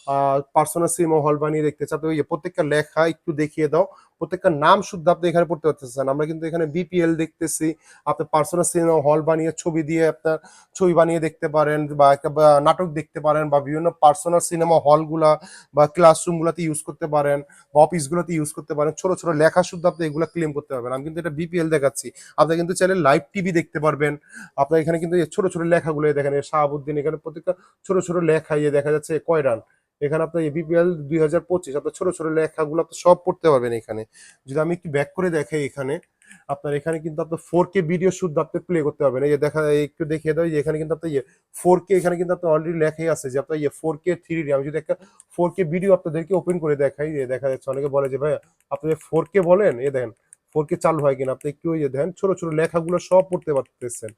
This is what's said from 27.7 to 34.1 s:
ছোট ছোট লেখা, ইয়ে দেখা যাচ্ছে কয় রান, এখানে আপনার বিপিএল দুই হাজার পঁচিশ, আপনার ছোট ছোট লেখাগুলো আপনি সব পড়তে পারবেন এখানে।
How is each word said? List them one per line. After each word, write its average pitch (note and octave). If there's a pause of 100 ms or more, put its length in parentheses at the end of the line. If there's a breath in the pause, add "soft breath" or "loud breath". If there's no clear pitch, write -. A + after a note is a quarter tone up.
ছোট F#3
ছোট F3
লেখা, D#3+
ইয়ে D3
দেখা C#3+
যাচ্ছে D3+
কয় D#3+
রান, A#2 (400)
এখানে D#3
আপনার D#3+
বিপিএল E3+
দুই D3+
হাজার D#3
পঁচিশ, F3+
আপনার D3
ছোট F#3
ছোট D#3+
লেখাগুলো D#3
আপনি -
সব F3 (100)
পড়তে E3+
পারবেন B2
এখানে। A2 (400 soft breath)